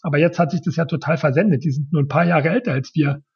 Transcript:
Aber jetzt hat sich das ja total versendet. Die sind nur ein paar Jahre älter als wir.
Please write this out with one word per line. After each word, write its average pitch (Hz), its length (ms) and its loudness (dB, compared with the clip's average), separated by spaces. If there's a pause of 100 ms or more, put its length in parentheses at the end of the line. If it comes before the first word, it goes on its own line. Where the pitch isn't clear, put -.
Aber 139 160 -2
jetzt 165 220 2
hat 170 140 0
sich 185 100 -2
das 143 140 -4
ja 165 100 0
total 160 320 -2
versendet. 151 460 2
Die 165 60 0
sind 143 220 -4
nur 151 100 2
ein 139 60 0
paar 143 160 2
Jahre 165 240 2
älter 214 240 -2
als 135 220 -4
wir. 143 260 0 (160)